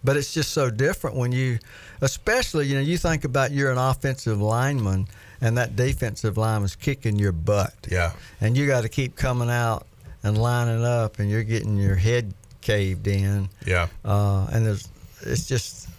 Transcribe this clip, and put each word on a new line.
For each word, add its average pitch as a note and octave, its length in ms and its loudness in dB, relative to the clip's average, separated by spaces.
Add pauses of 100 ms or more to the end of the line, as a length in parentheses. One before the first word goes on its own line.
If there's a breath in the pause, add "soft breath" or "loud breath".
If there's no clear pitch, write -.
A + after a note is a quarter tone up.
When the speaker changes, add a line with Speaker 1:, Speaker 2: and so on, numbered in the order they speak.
Speaker 1:
But C#3 140 2
it's C#3 160 -4
just D3+ 180 -2
so C3+ 180 0
different C3 460 -2
when B2 160 0
you, B2+ 260 0 (440 loud breath)
especially, D#3+ 640 0
you C#3 80 0
know, C#3 80 2
you E3 160 0
think D#3+ 260 0
about C3+ 280 0
you're C#3 200 2
an B2+ 60 0
offensive B2+ 640 0
lineman, G#2+ 680 0 (320 loud breath)
and A#2 180 2
that A2+ 160 -2
defensive A2 640 0
lineman's G#2+ 400 0
kicking C3+ 420 -2
your G2+ 140 2
butt. F#2 420 0 (160)
Speaker 2:
Yeah. F2 220 0 (280 loud breath)
Speaker 1:
And A#2 160 2
you C#3+ 120 2
gotta A#2+ 200 2
keep C3 280 -4
coming B2 340 0
out A#2 360 0 (360 loud breath)
and G#2 160 2
lining A#2 460 2
up, A#2+ 340 0
and G2+ 100 0
you're A2 140 0
getting G#2+ 340 0
your G2 200 4
head G#2+ 360 2 (280)
caved G2+ 480 0
in. G2 400 2 (180)
Speaker 2:
Yeah. F2 220 2 (160)
Speaker 1:
Uh, G2+ 480 2
and A2+ 120 2
there's, G#2 240 -2 (340)
it's - 260 -4
just - 400 -4 (100)